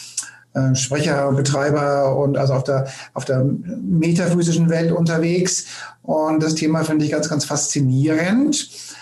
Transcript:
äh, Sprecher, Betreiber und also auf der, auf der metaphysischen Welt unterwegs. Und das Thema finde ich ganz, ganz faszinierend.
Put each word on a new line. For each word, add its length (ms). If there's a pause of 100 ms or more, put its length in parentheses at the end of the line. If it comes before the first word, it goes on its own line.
(540)
äh, 220
Sprecher, 560
Betreiber 840
und 220
also 160
auf 100
der, 240 (260)
auf 120
der 180
metaphysischen 1300
Welt 220
unterwegs. 760 (380)
Und 400
das 120
Thema 280
finde 220
ich 60
ganz, 180
ganz 160
faszinierend. 1200 (320)